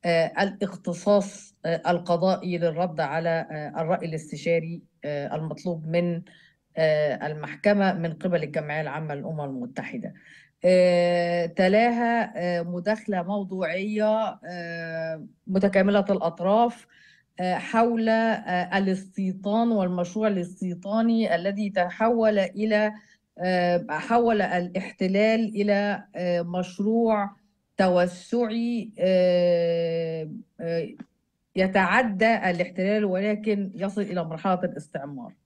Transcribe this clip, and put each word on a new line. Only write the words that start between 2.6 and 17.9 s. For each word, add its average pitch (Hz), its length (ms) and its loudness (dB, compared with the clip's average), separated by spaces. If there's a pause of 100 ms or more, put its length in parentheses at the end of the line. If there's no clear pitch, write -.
على، 165 520 -2
آه، 151 300 -8
الرأي 170 260 -2
الاستشاري، 160 760 -4 (240)
آه، 147 300 -6
المطلوب 156 520 -6
من، 170 340 0 (560)
آه، 151 500 2
المحكمة 175 680 0
من 165 200 -4
قبل 170 300 -2
الجمعية 151 380 -4
العامة 151 340 -6
للأمم 151 260 -8
المتحدة. 127 720 -8 (520)
آه، 175 800 4
تلاها، 233 920 2
آه، 175 260 -2
مداخلة 180 640 -4
موضوعية، 196 1200 -2
آه، 165 800 -8 (220)
متكاملة 196 640 4
الأطراف، 196 800 0 (520)
آه، 185 160 -2
حول، 226 540 0